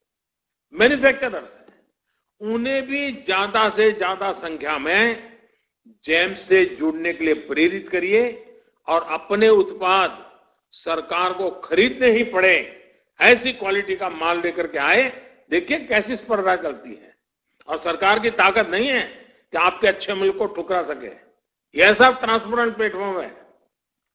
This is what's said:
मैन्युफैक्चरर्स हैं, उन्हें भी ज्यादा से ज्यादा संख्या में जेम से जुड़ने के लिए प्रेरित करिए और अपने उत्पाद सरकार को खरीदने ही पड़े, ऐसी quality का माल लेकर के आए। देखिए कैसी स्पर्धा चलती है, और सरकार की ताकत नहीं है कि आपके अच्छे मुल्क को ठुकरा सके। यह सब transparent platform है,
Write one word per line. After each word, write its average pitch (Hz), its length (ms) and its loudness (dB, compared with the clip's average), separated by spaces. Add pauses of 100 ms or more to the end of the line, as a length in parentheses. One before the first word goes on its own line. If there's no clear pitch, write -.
(720)
मैन्युफैक्चरर्स 247 840 0
हैं, - 300 -20 (540)
उन्हें 240 460 -4
भी 277 260 -4
ज्यादा 202 560 0
से 208 240 4
ज्यादा 190 400 -4
संख्या 151 460 -6
में 202 600 -2 (500)
जेम 175 460 -2
से 190 300 4
जुड़ने 165 480 -4
के 160 120 -6
लिए 156 100 2
प्रेरित 156 540 -2
करिए 208 680 -2 (300)
और 165 160 0
अपने 180 460 0
उत्पाद 190 840 2 (400)
सरकार 170 600 -4
को 185 180 -4
खरीदने 240 600 2
ही 226 140 2
पड़े, 185 600 0 (340)
ऐसी 240 320 4
quality 196 440 -4
का 185 120 -6
माल 170 320 -2
लेकर 170 260 -4
के 151 120 -8
आए। 180 520 0 (200)
देखिए 180 300 -2
कैसी 220 360 -2
स्पर्धा 190 400 -2
चलती 160 380 -10
है, - 220 -20 (500)
और 156 120 -6
सरकार 190 400 0
की 226 120 0
ताकत 196 360 2
नहीं 196 220 0
है 247 140 0 (500)
कि 170 60 -2
आपके 180 280 2
अच्छे 196 280 -2
मुल्क 190 220 0
को 214 100 -2
ठुकरा 180 360 -4
सके। 127 340 -10 (600)
यह 196 160 6
सब 254 260 6
transparent 226 560 -2
platform 196 440 -4
है, - 260 -16 (680)